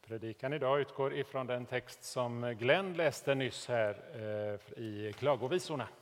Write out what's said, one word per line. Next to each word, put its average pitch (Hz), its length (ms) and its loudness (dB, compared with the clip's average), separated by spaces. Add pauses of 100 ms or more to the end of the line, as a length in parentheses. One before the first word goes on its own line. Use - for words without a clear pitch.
(120)
Predikan 113 420 -4
idag 139 280 4
utgår 139 320 -2
ifrån 135 340 -4
den 123 180 -2
text - 380 -6
som 120 560 -2
Glenn 175 340 6
läste 147 420 2
nyss 131 320 -2
här, 110 280 4 (180)
eh, 104 720 -4
i 104 300 -6
Klagovisorna. 135 760 0 (140)